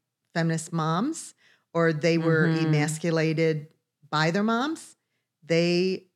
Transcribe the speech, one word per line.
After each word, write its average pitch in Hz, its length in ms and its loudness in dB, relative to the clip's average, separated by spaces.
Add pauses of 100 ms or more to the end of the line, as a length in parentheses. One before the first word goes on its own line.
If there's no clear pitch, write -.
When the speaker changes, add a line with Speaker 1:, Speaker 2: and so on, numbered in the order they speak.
(340)
Speaker 1:
feminist 165 400 -2
moms 170 600 -4 (400)
or 165 180 2
they 165 260 2
were 160 300 2
Speaker 2:
Mm-hmm. 160 180 2
Speaker 1:
emasculated 156 1040 0 (420)
by 156 200 2
their 196 120 -2
moms, 240 540 -4 (480)
they 175 600 0 (120)